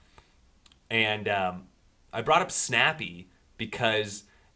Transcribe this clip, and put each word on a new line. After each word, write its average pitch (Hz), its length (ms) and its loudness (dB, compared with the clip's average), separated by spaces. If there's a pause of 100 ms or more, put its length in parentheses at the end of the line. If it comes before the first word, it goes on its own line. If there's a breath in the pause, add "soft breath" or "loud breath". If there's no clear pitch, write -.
(920 soft breath)
And, 107 380 2
um, 95 400 -2 (440)
I 113 100 -6
brought 156 200 4
up 185 80 -4
Snappy 117 800 0 (260 soft breath)
because 107 680 -2 (320 soft breath)